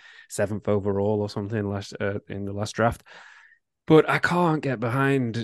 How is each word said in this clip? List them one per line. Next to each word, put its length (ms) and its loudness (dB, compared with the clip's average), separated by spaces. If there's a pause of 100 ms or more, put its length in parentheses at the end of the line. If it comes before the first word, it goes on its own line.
(300)
seventh 380 -4
overall 520 0
or 80 -2
something 400 -4
last, 320 -6
uh, 280 -4
in 160 -8
the 80 -8
last 200 -6
draft. 300 0 (840)
But 220 8
I 100 2
can't 440 0
get 160 -2
behind, 640 0